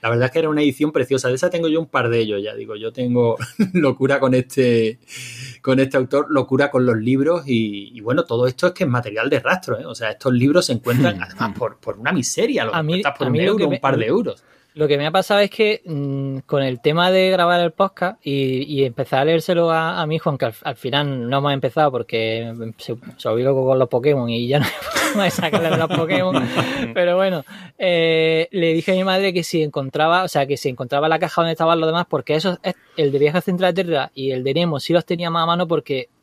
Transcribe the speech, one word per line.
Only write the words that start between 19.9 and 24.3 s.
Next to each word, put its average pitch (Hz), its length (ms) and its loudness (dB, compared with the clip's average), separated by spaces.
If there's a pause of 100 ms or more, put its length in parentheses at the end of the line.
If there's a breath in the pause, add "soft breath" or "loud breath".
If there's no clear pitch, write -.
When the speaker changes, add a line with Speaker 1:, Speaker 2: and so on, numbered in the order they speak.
Speaker 2:
a 156 60 -2
mi 156 80 -2
hijo, 160 160 -2
aunque 135 140 -2
al, 113 180 -4
al 139 120 -6
final 135 540 -2
no 135 80 0
hemos 143 160 0
empezado 139 380 0
porque 113 600 -4 (280)
se, - 160 -8 (220)
se - 120 -6
volvió 120 160 0
loco 135 220 2
con 131 120 4
los 127 80 2
Pokémon 127 420 2
y 117 180 -2